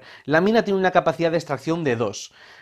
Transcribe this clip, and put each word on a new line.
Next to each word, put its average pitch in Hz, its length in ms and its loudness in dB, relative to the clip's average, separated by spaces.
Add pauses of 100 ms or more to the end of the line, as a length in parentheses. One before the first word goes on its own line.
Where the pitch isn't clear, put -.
(240)
La 151 160 2
mina 214 240 4
tiene 196 160 -2
una 185 120 2
capacidad 165 400 0
de 170 60 0
extracción 165 460 -4
de 123 140 0
dos, 110 360 -6 (280)